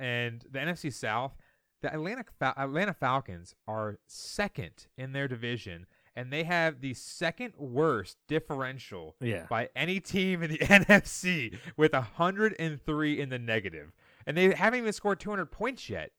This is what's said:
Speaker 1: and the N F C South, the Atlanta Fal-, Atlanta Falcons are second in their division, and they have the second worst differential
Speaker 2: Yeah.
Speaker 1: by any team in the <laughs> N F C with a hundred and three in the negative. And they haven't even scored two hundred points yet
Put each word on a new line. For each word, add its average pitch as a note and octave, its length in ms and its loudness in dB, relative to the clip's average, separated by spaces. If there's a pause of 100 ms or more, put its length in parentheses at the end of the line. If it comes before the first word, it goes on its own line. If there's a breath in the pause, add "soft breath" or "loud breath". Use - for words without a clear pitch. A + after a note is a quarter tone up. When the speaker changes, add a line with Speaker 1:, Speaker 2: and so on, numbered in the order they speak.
Speaker 1:
and A#2+ 500 -2
the C3+ 100 -6
N D3+ 100 -2
F E3+ 80 -4
C D3+ 120 -4
South, A#2+ 460 -2 (460)
the C#3+ 100 -4
Atlanta G3 320 -6 (160)
Fal-, C3+ 160 2
Atlanta D3 360 0
Falcons B2 600 -2 (140)
are G#2+ 300 -4 (100)
second - 800 -8 (100)
in C3 140 -8
their C#3 160 -2
division, A2+ 580 -6 (300)
and B2+ 160 -6
they D#3 100 0
have D#3+ 380 2
the C3 140 -4
second F#3 640 -6
worst C3 600 2 (100)
differential C3 960 -4
Speaker 2:
Yeah. G2 280 -2
Speaker 1:
by A2+ 280 0
any F3 240 0
team F#3 420 0
in D#3 80 -2
the D#3 120 -2
<laughs> C3 60 4
N G3 200 10
F G3+ 180 10
C E3 460 -2 (240 loud breath)
with D3+ 180 6
a C3 60 4
hundred F#3+ 580 2
and D#3 260 -4
three D3+ 360 0
in C#3 80 -4
the B2+ 100 -4
negative. F#2+ 540 -2 (340 soft breath)
And D3 100 -2
they F#3 160 8
haven't A3 280 2
even A3 120 0
scored G3+ 280 -2
two G3+ 100 -6
hundred F#3+ 220 -4
points A#3+ 360 -4
yet F2 300 -6